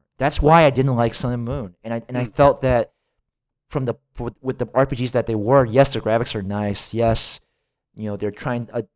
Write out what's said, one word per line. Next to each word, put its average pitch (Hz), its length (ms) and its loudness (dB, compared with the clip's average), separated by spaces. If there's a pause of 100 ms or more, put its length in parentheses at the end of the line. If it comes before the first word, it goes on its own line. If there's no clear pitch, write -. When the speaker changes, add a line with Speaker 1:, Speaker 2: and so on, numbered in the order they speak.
(160)
Speaker 1:
That's - 240 -2
why 156 240 8
I 143 60 6
didn't 131 260 0
like 117 160 2
Sun 123 220 -6
and 120 100 -6
Moon, 117 400 -8
and 117 80 -8
I, 117 160 -6
and 123 80 -8
I 123 80 -2
Speaker 2:
Hmm. 107 60 -8
Speaker 1:
felt 143 320 4
that 123 300 0 (800)
from 131 160 -4
the, 113 80 -2 (240)
with, 120 220 -8
with 127 180 -6
the 117 160 -4
R 135 120 4
P 135 80 -4 (100)
Gs 120 80 -4
that 120 140 0
they 113 80 -4
were, 123 300 2
yes, 123 280 2
the 113 80 -6
graphics 113 360 0
are 101 60 -6
nice, 101 520 -6
yes, 113 460 0 (560)
you 107 120 -8
know, 101 80 -6
they're 104 140 -4
trying, 120 420 -6
uh, 117 100 -6 (140)